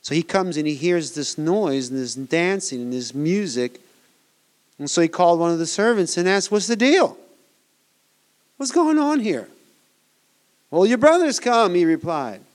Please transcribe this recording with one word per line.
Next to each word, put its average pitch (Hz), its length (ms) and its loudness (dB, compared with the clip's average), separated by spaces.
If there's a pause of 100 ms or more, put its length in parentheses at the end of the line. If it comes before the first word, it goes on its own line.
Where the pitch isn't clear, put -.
So - 140 -6
he 165 80 0
comes 185 340 -2
and 151 100 -2
he 151 60 -2
hears 160 380 -2
this 147 260 -8
noise 156 520 -2
and 131 100 -6
this 123 160 -8
dancing 160 680 -4
and 123 100 -8
this 123 220 -8
music. 147 680 -2 (1000)
And 143 100 -10
so - 120 0
he 165 60 4
called 170 320 2
one 170 120 0
of 165 80 -2
the 165 80 -4
servants 202 500 0
and 175 100 0
asked, 196 240 0
"What's 202 160 0
the 233 80 0
deal? 269 420 2 (1400)
What's 269 160 -6
going 311 260 4
on 294 220 2
here?" 143 260 -4 (1200)
"Well, 170 160 4
your 240 120 2
brother's 311 420 4
come," 226 360 2
he 175 100 4
replied. 156 560 -4 (140)